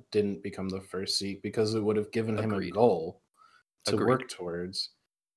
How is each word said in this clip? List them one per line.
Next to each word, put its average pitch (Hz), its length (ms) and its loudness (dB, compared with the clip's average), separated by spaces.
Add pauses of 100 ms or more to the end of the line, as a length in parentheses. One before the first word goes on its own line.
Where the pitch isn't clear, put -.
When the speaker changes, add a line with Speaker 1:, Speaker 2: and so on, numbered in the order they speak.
(120)
Speaker 1:
didn't 104 320 2
become 95 260 -6
the 95 120 -6
first - 360 -2
seed, 98 240 -4
because 107 320 0
it 110 80 0
would 104 160 2
have 104 140 -2
given 110 260 0
him 110 140 0
a 101 40 0
Speaker 2:
Agreed. 92 180 -4
Speaker 1:
goal 92 480 4 (640)
to 101 100 2
Speaker 2:
Agreed. 104 120 2
Speaker 1:
work 131 220 2
towards. 87 600 -6 (460)